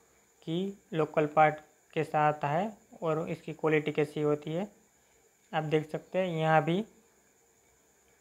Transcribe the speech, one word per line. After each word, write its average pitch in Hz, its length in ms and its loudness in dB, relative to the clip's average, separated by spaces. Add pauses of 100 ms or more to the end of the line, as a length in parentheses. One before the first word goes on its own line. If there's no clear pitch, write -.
(460)
कि 160 100 -4 (360)
लोकल 156 360 0
पार्ट 151 320 4 (320)
कैसा 151 360 0
आता 151 200 -2
है 185 240 -2 (300)
और 160 280 -2
इसकी 160 220 -10
क्वालिटी 151 400 0
कैसी 151 300 -2
होती 147 300 0
है। 190 160 -4 (840)
आप 156 120 -2
देख 151 260 0
सकते - 280 -8
हैं 185 120 0
यहाँ 160 340 4
भी 165 160 0 (1400)